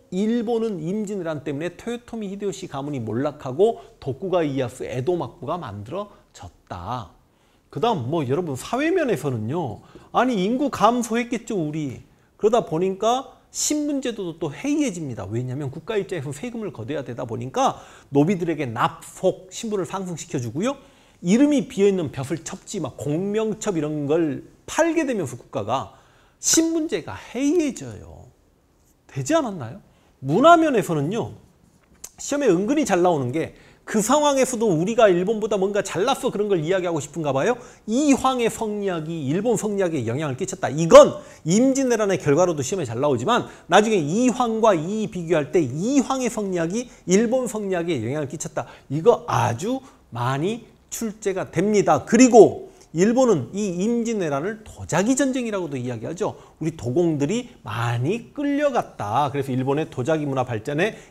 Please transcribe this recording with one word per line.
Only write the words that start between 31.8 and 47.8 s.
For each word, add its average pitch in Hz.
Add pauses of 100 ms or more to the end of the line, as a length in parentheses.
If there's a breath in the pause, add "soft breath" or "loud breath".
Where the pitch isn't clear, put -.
시험에 285
은근히 214
잘 180
나오는 143
게 151 (280 loud breath)
그 -
상황에서도 262
우리가 208
일본보다 208
뭔가 202
잘났어 240
그런 208
걸 175
이야기하고 175
싶은가 147
봐요. 175 (300 loud breath)
이황의 262
성리학이 175
일본 202
성리학에 180
영향을 131
끼쳤다. 180
이건 165 (300 loud breath)
임진왜란의 226
결과로도 151
시험에 180
잘 113
나오지만 147 (200 loud breath)
나중에 214
이황과 220
이 190
비교할 165
때 190
이황의 233
성리학이 196 (180 loud breath)
일본 233
성리학에 175